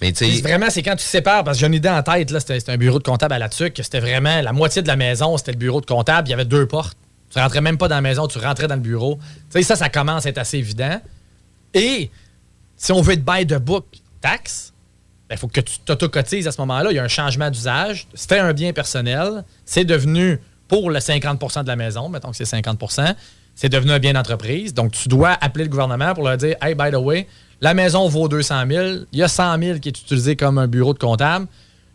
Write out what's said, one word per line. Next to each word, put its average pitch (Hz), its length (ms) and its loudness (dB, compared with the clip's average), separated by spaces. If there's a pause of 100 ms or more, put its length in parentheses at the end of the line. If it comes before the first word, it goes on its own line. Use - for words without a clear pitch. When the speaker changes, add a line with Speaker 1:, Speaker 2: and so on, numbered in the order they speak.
Speaker 1:
Mais 90 80 2
tu 87 140 0
sais - 80 4
Speaker 2:
Puis - 80 0
vraiment, 160 280 2
c'est 175 140 -2
quand 196 140 -2
tu - 80 -8
sépares, 196 400 2
parce 143 120 0
que 120 40 -2
j'ai 151 80 4
une 160 60 4
idée 156 140 2
en 160 140 2
tête, 165 300 0
là, 156 80 -2
c'était, 131 180 -4
c'était 123 140 -6
un 123 40 0
bureau 123 220 4
de 135 60 -2
comptable 135 300 0
à 120 40 -2
la 113 100 -4
tuque, 165 260 -4
que 120 100 -8
c'était 127 160 -4
vraiment 131 400 2
la 120 120 -2
moitié 156 300 2
de 156 60 -2
la 135 80 2
maison, 135 400 0
c'était 135 160 -6
le 120 60 -6
bureau 127 220 0
de - 60 -8
comptable, 139 400 2
il 127 60 -4
y - 20 -2
avait 127 100 0
deux 139 220 2
portes. 156 320 -6 (320)
Tu - 80 -4
rentrais 131 220 2
même 156 180 0
pas 180 80 2
dans 151 80 0
la 143 60 0
maison, 139 260 0
tu - 140 -8
rentrais 139 260 -2
dans 143 80 -4
le 135 60 -2
bureau. 117 400 -2 (320)
Tu 175 60 2
sais, 180 40 6
ça, 208 140 2
ça 151 120 0
commence 147 380 0
à 143 40 0
être - 80 -6
assez 135 200 -4
évident. 127 420 -4 (720)
Et 220 380 2 (680)
si - 140 -4
on 185 100 4
veut 185 120 6
être 151 120 2
by 180 220 2
the 147 120 2
book 151 260 0 (360)
tax, - 520 -6 (560)
ben, 107 100 -8
faut 123 80 -8
que 113 140 0
tu - 180 -6
t'autocotises 160 720 -2
à - 20 0
ce - 120 -6
moment-là. 135 280 -2
Il 156 60 0
y - 20 0
a 127 60 -2
un 117 40 -4
changement 143 420 -2
d'usage. 139 640 -4
C'était - 260 0
un 175 120 2
bien 165 200 -2
personnel. 147 720 -4 (200)
C'est 185 200 0
devenu, 165 560 2 (260)
pour 190 240 2
le 147 80 0
cinquante 143 400 -2
pour 135 140 -6
cent 147 100 -4
de 131 60 -4
la 123 80 -2
maison, 117 320 -6
mettons 139 240 -10
que - 40 -10
c'est 117 80 -8
cinquante 110 340 -2
pour 107 120 -8
cent, 160 240 0 (400)
c'est 135 140 -2
devenu 131 220 2
un 147 80 4
bien 139 140 2
d'entreprise. 127 600 -4
Donc, 113 200 0
tu - 160 -6
dois 160 320 4
appeler 147 240 -2
le 156 60 -4
gouvernement 135 440 0
pour 160 80 -4
leur 131 140 2
dire, « 151 260 0
Hey, 156 140 0
by 143 160 0
the 139 40 0
way, 151 300 0 (340)
la 160 140 4
maison 185 340 4
vaut 156 200 2
deux 151 140 0
cent 135 220 0
mille, 180 460 -2
il 135 80 -4
y 165 60 2
a 175 40 4
cent 170 300 2
mille 170 220 -2
qui 143 80 -8
est 131 120 -8
utilisé 135 360 0
comme 139 220 2
un 127 100 2
bureau 127 260 2
de - 40 -6
comptable. 143 500 0 (460)